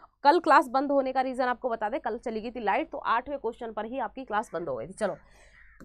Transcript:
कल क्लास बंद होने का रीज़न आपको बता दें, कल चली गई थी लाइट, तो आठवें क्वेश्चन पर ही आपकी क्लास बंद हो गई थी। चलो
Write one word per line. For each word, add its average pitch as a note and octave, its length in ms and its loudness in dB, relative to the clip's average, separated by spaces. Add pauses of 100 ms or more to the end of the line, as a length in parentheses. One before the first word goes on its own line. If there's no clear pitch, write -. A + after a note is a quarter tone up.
(240)
कल D#4+ 160 8
क्लास D4 300 6
बंद C4+ 220 0
होने C4 200 2
का C4 100 0
रीज़न B3+ 240 -2
आपको B3 240 -2
बता G#3+ 180 -2
दें, C#4+ 120 -4
कल A3+ 180 -4
चली A3+ 220 -6
गई A#3 100 -8
थी A#3+ 120 -10
लाइट, A3 280 0
तो - 80 -8
आठवें - 400 0
क्वेश्चन A#3 340 -8
पर G#3+ 140 -6
ही B3+ 140 -8
आपकी B3 240 -6
क्लास A3+ 280 -4
बंद E3 160 -4
हो C3 80 -2
गई A2+ 100 -6
थी। F#3 80 -12
चलो G3 220 -2 (680)